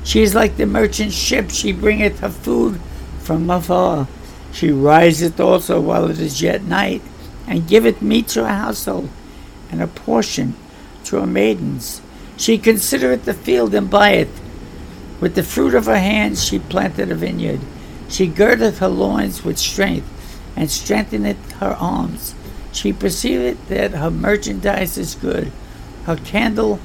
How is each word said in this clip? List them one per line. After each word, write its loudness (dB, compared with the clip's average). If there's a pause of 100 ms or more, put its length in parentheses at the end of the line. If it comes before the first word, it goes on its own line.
She 4
is 6
like 4
the 2
merchant 0
ship. -2
She -2
bringeth 2
her -4
food 0 (420)
from -2
afar. 2 (440)
She 2
riseth 6
also 4
while 2
it -4
is -4
yet 0
night, 0 (460)
and -2
giveth 6
meat 2
to 0
her 0
household, -4 (640)
and -4
a -2
portion 0 (500)
to -2
her 0
maidens. 0 (360)
She 4
considereth 2
the -2
field 2
and 2
buyeth. 6 (920)
With 0
the 2
fruit 0
of 4
her 4
hands 0
she -2
planteth -2
a -2
vineyard. -4 (480)
She 0
girdeth 4
her 2
loins -2
with -4
strength, -2 (480)
and -2
strengtheneth -2
her -2
arms. -4 (380)
She -2
perceiveth -2
that -2
her -2
merchandise -2
is -6
good, -4 (540)
her -2
candle -2